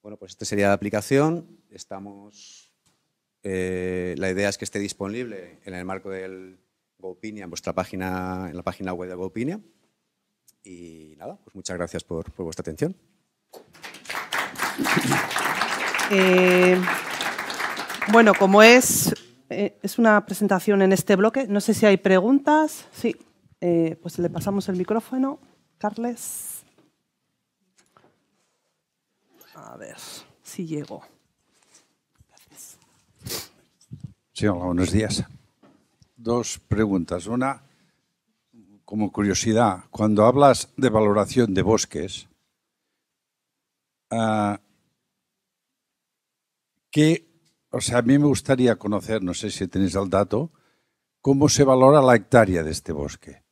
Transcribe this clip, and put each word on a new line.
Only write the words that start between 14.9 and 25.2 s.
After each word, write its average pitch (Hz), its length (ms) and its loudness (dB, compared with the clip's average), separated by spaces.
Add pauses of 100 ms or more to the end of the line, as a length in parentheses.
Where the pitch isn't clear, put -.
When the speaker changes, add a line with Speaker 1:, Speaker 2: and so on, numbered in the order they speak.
Speaker 2:
Eh, 180 680 4 (1300)
bueno, 220 240 8
como 202 300 8
es, - 500 6 (360)
eh, 208 300 -6
es - 180 -8
una 214 280 4
presentación 196 560 2
en 190 100 6
este 190 220 2
bloque, 226 320 0
no 202 140 -2
sé 208 140 0
si 214 120 2
hay 196 120 6
preguntas. 277 960 2
Sí, - 220 -4 (460)
eh, 165 420 0
pues - 160 -10
le 175 120 -2
pasamos 196 380 -4
el 185 80 -4
micrófono. 254 640 -4 (380)